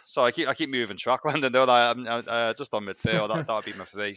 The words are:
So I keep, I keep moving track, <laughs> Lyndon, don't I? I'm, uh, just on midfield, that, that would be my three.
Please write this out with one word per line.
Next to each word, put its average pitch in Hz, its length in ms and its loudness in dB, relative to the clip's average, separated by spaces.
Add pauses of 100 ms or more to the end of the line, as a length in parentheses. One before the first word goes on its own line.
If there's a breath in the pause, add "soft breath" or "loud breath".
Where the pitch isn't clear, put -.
So - 180 0
I 120 80 4
keep, 156 160 -2
I 135 60 0
keep 147 160 -4
moving 117 280 -4
track, 123 240 0
<laughs> - 40 -6
Lyndon, 139 260 0
don't 127 180 4
I? 120 200 6
I'm, 120 180 -4
uh, 117 460 -2
just - 200 -10
on 104 120 -2
midfield, 107 480 -2
that, - 140 -4
that 117 60 -2
would 107 120 -2
be 104 80 -10
my 95 120 -12
three. 101 320 -6